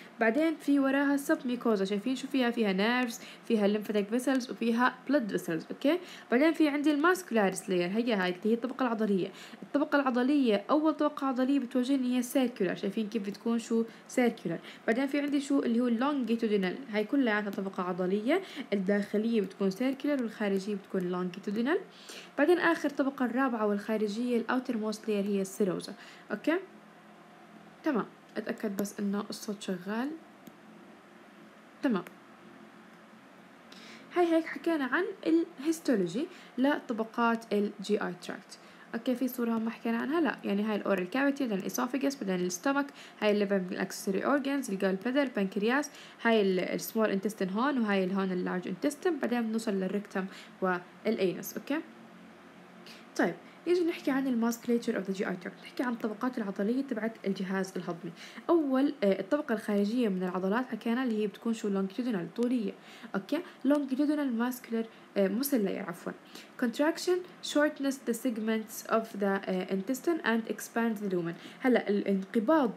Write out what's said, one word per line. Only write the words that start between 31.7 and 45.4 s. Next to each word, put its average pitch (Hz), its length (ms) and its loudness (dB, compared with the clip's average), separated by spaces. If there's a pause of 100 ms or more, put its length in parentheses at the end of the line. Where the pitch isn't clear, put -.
تمام، 226 200 2 (2000)
هاي 349 100 6
هيك 330 200 4
حكينا 302 400 0
عن 277 180 0 (240)
الهيستولوجي 285 1000 2 (300)
لطبقات 233 960 0
ال 208 180 2 (100)
جي 202 200 0
آي 180 120 -4 (140)
tract. - 300 -12 (360)
اوكي، 240 220 0
في 254 120 -2
صورة 233 240 -2
هم 226 180 0
حكينا 233 280 -4
عنها؟ 269 240 0
لا، 269 220 0
يعني 208 200 0
هاي 220 120 0
الاورال 190 340 0
كافيتي، 277 340 0
بعدين 214 160 0
الاسوفيجس، 254 560 -2
بعدين 185 300 -2
الستومك، 277 400 0 (360)
هاي 214 100 4
الليفر 202 280 2
من 180 120 -2
الاكسسوري - 540 -4
اورجانز، 277 460 0
الجال 190 240 0
بلادر، 254 260 0
البنكرياس، 226 680 0 (320)